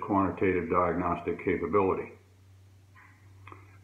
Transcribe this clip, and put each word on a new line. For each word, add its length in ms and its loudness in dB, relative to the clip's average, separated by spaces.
quantitative 680 0
diagnostic 760 0
capability. 680 0